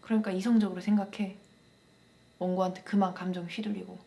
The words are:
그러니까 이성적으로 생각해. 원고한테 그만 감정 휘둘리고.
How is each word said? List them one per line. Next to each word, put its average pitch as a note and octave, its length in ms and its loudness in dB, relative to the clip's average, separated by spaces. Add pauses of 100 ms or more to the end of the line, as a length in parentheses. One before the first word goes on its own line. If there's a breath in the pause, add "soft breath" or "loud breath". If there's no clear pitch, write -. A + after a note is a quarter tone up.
그러니까 G#3 300 0
이성적으로 F#3+ 480 2
생각해. G3+ 560 0 (1040)
원고한테 F#3 440 0
그만 F#3+ 300 2
감정 F3+ 340 -6
휘둘리고. F#3+ 600 -8